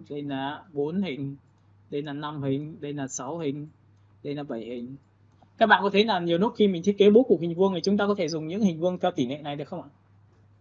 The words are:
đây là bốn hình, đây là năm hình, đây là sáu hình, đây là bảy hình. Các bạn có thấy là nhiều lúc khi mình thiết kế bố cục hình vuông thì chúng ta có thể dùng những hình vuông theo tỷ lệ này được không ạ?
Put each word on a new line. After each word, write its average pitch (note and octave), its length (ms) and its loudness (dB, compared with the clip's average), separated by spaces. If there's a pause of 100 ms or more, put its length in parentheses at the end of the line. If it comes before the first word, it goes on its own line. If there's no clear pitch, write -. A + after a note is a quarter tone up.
đây D3 120 -8
là C#3 400 -6 (120)
bốn D3+ 280 -2
hình, C#3 340 -6 (540)
đây C#3+ 120 -6
là D3 120 -8
năm D3+ 300 -8
hình, C#3+ 360 -4
đây D3 140 -8
là C#3 140 -6
sáu C#3 300 -10
hình, D3 300 -6 (560)
đây C#3+ 120 -8
là D3 80 -8
bảy A#2+ 180 -8
hình. A#2+ 340 -12 (600)
Các A3+ 80 4
bạn F#3+ 180 4
có G3+ 60 2
thấy G3+ 160 6
là G3+ 140 2
nhiều E3+ 180 2
lúc A3+ 200 0
khi G#3 100 6
mình F3 160 0
thiết G3+ 140 2
kế G3+ 120 8
bố A3+ 140 8
cục E3 180 4
hình E3+ 140 -4
vuông F#3+ 200 2
thì E3 80 -4
chúng G3+ 140 2
ta G3+ 100 2
có G#3 100 2
thể E3+ 100 0
dùng D#3 200 -4
những F#3+ 140 -4
hình E3+ 180 2
vuông F3+ 200 0
theo F3+ 120 0
tỷ C3 160 0
lệ C#3+ 100 -6
này D3 180 -8
được C#3+ 120 -10
không - 140 -10
ạ? - 80 -18 (720)